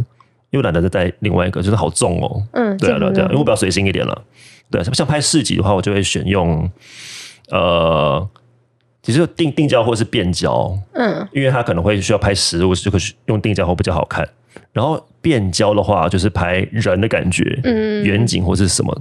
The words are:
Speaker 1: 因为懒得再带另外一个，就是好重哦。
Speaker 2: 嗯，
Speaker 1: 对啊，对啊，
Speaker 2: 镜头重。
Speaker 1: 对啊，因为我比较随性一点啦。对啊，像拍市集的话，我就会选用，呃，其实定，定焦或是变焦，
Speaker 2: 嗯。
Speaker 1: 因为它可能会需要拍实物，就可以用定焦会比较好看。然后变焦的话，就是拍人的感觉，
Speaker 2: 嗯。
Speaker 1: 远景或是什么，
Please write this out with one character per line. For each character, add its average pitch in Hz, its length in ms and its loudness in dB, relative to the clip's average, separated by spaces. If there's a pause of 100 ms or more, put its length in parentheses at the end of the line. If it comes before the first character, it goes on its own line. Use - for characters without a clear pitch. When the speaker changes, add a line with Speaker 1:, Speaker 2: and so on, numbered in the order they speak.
(500)
Speaker 1:
因 135 80 0
为 139 40 2
懒 92 120 0
得 85 80 2
再 92 60 0
带 90 220 0 (100)
另 85 120 0
外 90 140 2
一 90 40 -2
个， 85 120 -4
就 95 80 0
是 110 60 2
好 87 120 0
重 87 320 -2
哦。 - 220 -4 (100)
Speaker 2:
嗯， 214 260 -2
Speaker 1:
对 98 120 2
啊， 71 80 0
对 - 100 0
啊， - 40 0
Speaker 2:
镜 - 0 -
头 - 0 -
重。 - 20 -2
Speaker 1:
对 - 80 2
啊， - 60 0
因 - 60 0
为 135 40 2
我 147 60 2
比 - 60 0
较 - 60 2
随 95 140 0
性 98 160 0
一 95 60 2
点 67 120 -2
啦。 - 180 -6 (480)
对 104 100 0
啊， 87 120 -4
像 147 140 0
拍 151 140 0
市 143 220 2
集 92 140 -2
的 87 60 0
话， 101 100 2
我 92 80 2
就 101 140 -2
会 98 80 2
选 - 240 -4
用， 85 420 0 (840)
呃， 82 760 2 (760)
其 113 100 -2
实 160 160 2
定， 160 240 -2
定 156 140 2
焦 120 160 4
或 117 120 2
是 107 100 -2
变 90 260 0
焦， 71 460 -2 (160)
Speaker 2:
嗯。 202 400 -2
Speaker 1:
因 143 100 -2
为 135 60 2
它 127 140 0
可 107 100 -2
能 85 100 -2
会 104 160 2
需 95 140 -2
要 101 60 2
拍 101 160 0
实 87 320 0
物， 92 80 2
就 98 160 -2
可 98 80 0
以 - 20 2 (260)
用 110 140 0
定 107 140 0
焦 92 100 0
会 87 100 0
比 80 80 -2
较 87 120 0
好 73 100 0
看。 - 240 -4 (440)
然 110 120 0
后 160 160 -2 (200)
变 113 320 2
焦 104 200 2
的 101 80 4
话， 90 280 2
就 92 100 0
是 92 100 2
拍 90 440 0
人 101 280 0
的 110 60 2
感 - 240 0
觉， - 320 -2
Speaker 2:
嗯。 214 420 0
Speaker 1:
远 120 220 2
景 92 180 0
或 95 100 0
是 98 120 2
什 - 180 -2
么， - 160 -4